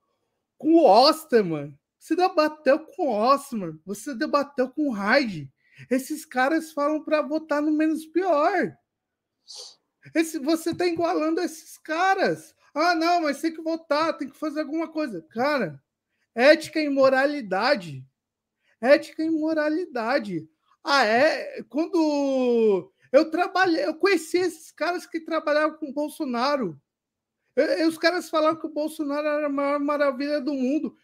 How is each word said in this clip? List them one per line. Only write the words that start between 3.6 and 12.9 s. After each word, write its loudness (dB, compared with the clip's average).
você -10
debateu -2
com -4
o -4
Haid. 0
Esses -4
caras -2
falam -2
pra 0
votar -4
no 0
menos 0
pior. 0
Esse, -2
você -2
tá -2
igualando -2
esses -8
caras. -2
"Ah, 2